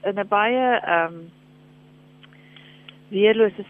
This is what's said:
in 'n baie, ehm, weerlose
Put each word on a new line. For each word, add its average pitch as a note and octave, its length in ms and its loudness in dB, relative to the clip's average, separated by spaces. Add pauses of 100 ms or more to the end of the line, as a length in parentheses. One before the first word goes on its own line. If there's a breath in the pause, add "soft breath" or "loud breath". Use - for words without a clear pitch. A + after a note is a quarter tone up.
in G3 140 -4
'n G3+ 100 -6
baie, A#3+ 520 0
ehm, E3+ 340 -2 (1900 loud breath)
weerlose G#3 600 2